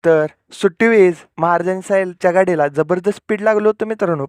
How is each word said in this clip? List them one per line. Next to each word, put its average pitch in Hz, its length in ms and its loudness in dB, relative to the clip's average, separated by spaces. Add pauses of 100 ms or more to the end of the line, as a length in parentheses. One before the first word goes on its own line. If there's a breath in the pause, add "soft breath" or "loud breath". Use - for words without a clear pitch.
तर 160 220 2 (260)
सुट्टी 196 360 -2
वेळेस 185 360 2 (140)
महाराज 170 300 0
आणि 185 140 -4
साईच्या 185 480 -2
गाडीला 175 380 0
जबरदस्त 170 480 -2
स्पीड 214 240 -6
लागलं 214 280 0
होतं 214 180 -4
मित्रांनो, 175 420 -4